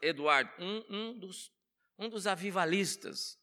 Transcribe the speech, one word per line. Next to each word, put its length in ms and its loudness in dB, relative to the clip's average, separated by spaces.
Edward, 500 4
um, 280 -4
um 300 -6
dos, 340 -14
um 120 -6
dos 180 -4
avivalistas 1160 0